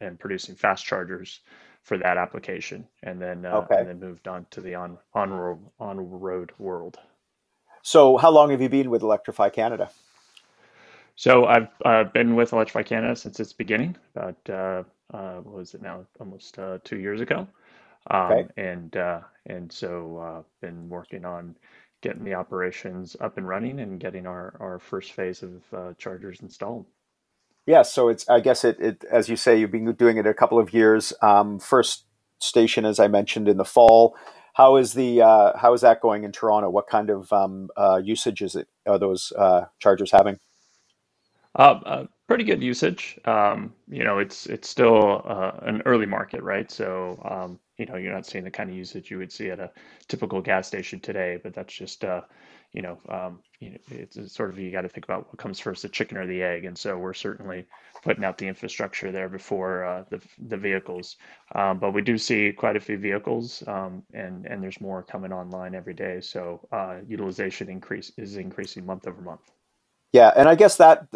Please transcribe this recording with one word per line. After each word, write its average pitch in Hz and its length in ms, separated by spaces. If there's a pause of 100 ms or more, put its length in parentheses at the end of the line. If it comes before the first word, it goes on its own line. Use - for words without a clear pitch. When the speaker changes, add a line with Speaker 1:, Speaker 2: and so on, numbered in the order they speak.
Speaker 1:
and 87 180
producing 95 340
fast 95 300
chargers 92 560 (420)
for 104 140
that 90 220
application, - 680 (180)
and 92 180
then, 90 240
uh, 107 140
Speaker 2:
Okay. 104 180
Speaker 1:
and 104 100
then 90 120
moved 90 280
on 90 220
to - 100
the 92 140
on, 87 240 (160)
on-road, 92 460 (200)
on-road 92 800
world. 90 400 (840)
Speaker 2:
So 131 380
how 165 120
long 147 200
have 131 100
you 131 80
been 135 220
with 113 120
Electrify 107 460
Canada? 113 400 (1300)
Speaker 1:
So 123 320
I've, 113 220 (160)
uh, 113 200
been 117 300
with 117 180
Electrify 110 300
Canada 117 340
since - 240
its 104 140
beginning, 117 420 (180)
about, 92 220 (140)
uh, 95 320 (320)
uh, 95 220
what 101 180
was 92 180
it - 80
now? 92 240 (160)
Almost, 98 380
uh, 95 260
two 107 140
years 101 240
ago. 175 240 (640)
Um, 92 220
Speaker 2:
Okay. 90 240
Speaker 1:
and, 87 400
uh, 87 240 (260)
and 90 260
so, 85 460
uh, 82 240 (180)
been 85 280
working 87 360
on 87 320 (460)
getting 120 220
the 98 100
operations 90 840
up - 180
and 92 100
running 120 320
and 98 180
getting 92 280
our, 90 340
our 92 180
first - 340
phase 92 300
of, 90 200 (100)
uh, 90 240
chargers 92 440
installed. 104 440 (800)
Speaker 2:
Yeah, 160 180
so 123 260
it's, 113 200
I 120 120
guess 123 240
it, 117 160
it, 104 300
as 113 180
you 117 80
say, 113 220
you've 107 120
been 113 220
doing 117 240
it 107 100
a 107 80
couple 117 240
of 110 160
years. 110 380 (100)
Um, 104 360
first - 460 (340)
station, 113 460
as 107 140
I 104 100
mentioned, 104 400
in 101 80
the 95 80
fall. 117 520 (380)
How 135 220
is 117 180
the, 120 280
uh, 110 340
how 120 160
is 120 100
that 117 180
going 107 240
in 104 80
Toronto? 104 380
What 101 180
kind 104 220
of, 98 220
um, 95 440
uh, 95 260
usage 110 400
is 90 140
it, - 120 (180)
are 101 120
those, 95 380
uh, 92 300 (120)
chargers 98 320
having? 98 280 (1160)
Speaker 1:
Uh, 135 300
uh, 135 220 (200)
pretty 240 180
good 180 180
usage. 127 640
Um, 107 500 (120)
you 139 160
know, 101 160
it's, - 280
it's - 220
still, 110 580
uh, 95 260 (100)
an 110 220
early 117 220
market, 98 360
right? 98 280
So, 92 500 (100)
um, 92 300 (160)
you 107 100
know, 92 100
you're 95 160
not 95 140
seeing 95 160
the 92 80
kind 101 180
of 92 60
usage 92 360
you 95 80
would 92 120
see 104 200
at 92 100
a 90 100 (380)
typical 98 320
gas 95 260
station 95 320
today, 92 420
but 95 140
that's - 180
just, - 320
uh, 90 180 (500)
you - 100
know, 87 160 (100)
um, 92 300 (220)
you 95 100
know, - 80 (120)
it's, - 260
it's 107 180
sort 101 160
of, 92 80
you 92 120
gotta 92 200
think - 140
about 95 240
what - 100
comes 98 200
first, - 240
the 104 60
chicken 104 300
or 92 80
the 90 160
egg. 90 240
And 90 100
so 95 220
we're 92 160
certainly 98 500 (380)
putting 104 220
out 92 120
the 98 100
infrastructure 98 640
there 95 200
before, 92 540
uh, 90 260
the, 92 100 (280)
the 110 80
vehicles. 95 600 (380)
Um, 98 240
but 98 140
we 104 100
do 110 160
see 104 340
quite 107 240
a 101 40
few 104 180
vehicles, 104 680
um, 95 360 (100)
and, 92 320
and 95 180
there's 95 200
more 95 200
coming 95 300
online 92 420
every 90 200
day. 92 260
So, 87 500
uh, 95 260 (100)
utilization 98 640
increase 92 480
is 101 180
increasing 95 480
month 95 240
over 90 140
month. 87 280 (640)
Speaker 2:
Yeah, 117 240
and 135 100
I 165 80
guess 196 220
that, 160 400